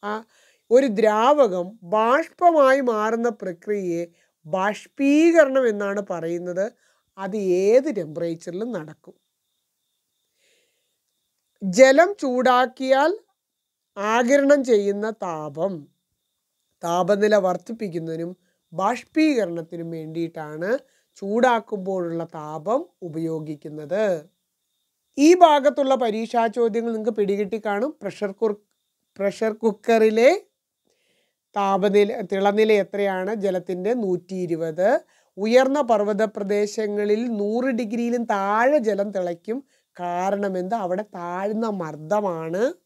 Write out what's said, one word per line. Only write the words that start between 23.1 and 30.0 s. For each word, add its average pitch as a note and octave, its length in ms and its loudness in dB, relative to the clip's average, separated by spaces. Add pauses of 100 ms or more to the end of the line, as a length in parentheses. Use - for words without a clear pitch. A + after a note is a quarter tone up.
ഈ C#4+ 160 6
ഭാഗത്തുള്ള D4 600 4
പരീക്ഷാ A3+ 520 -2
ചോദ്യങ്ങൾ A3+ 460 -2
നിങ്ങൾക്ക് A3 240 -4
പിടികിട്ടി G3+ 420 -2
കാണും. G#3+ 400 -4
പ്രഷർ G3+ 340 -8
കുർ-, G#3 300 -4 (560)
പ്രഷർ G3+ 340 -2
കുക്കറിലെ A3 760 4 (1300)